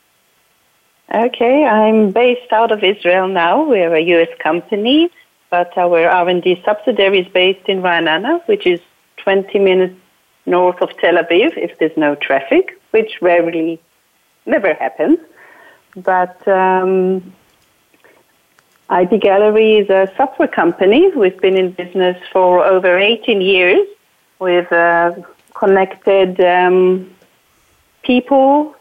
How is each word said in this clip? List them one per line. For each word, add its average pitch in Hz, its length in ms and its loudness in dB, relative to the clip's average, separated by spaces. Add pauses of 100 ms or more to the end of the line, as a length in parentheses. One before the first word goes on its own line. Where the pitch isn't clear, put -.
(1120)
Okay, 247 540 0
I'm 214 460 2
based 247 400 0
out 226 200 0
of 208 120 -2
Israel 185 440 0
now. 190 360 0
We're 190 320 0
a 160 40 2
U 170 220 2
S 165 160 0
company, 220 720 -2 (400)
but 175 260 -4
our 175 320 2
R 180 220 0
and 180 140 -2
D 185 200 -2
subsidiary 202 580 0
is 180 60 -8
based 185 400 -2
in 190 140 -4
Ra'anana, 180 680 -2
which 202 200 -2
is 175 120 0 (380)
twenty 196 400 -2
minutes 185 380 0 (500)
north 180 380 0
of 165 160 -6
Tel 175 160 0
Aviv, 170 420 0
if - 220 -10
there's 160 180 -2
no 147 160 0
traffic, 143 680 -2 (120)
which 220 320 -4
rarely, 170 580 -2 (640)
never 208 300 -2
happens. - 420 -2 (800)
But, 180 520 -4
um, 185 840 0 (1600)
I 185 180 0
P 208 100 0
Gallery 214 600 2
is 196 120 0
a 190 260 2
software - 320 -2
company. 196 640 2
We've 202 320 -2
been 190 160 2
in 185 140 -2
business 180 460 -4 (140)
for 180 320 2
over 185 360 2
eighteen 214 420 -2
years. 190 460 2 (500)
We've, 175 340 -2
uh, 170 440 2 (400)
connected... 190 840 0
Um, 185 760 2 (880)
people 269 800 0